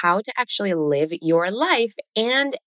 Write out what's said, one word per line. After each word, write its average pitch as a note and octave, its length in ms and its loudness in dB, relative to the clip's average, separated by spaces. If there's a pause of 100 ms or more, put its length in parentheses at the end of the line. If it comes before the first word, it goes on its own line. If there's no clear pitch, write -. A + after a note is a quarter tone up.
how F3 180 2
to A#3 160 -8
actually G3+ 380 -2
live D3+ 360 2 (120)
your E3 280 2
life A#3+ 440 0 (200)
and C4 400 0 (120)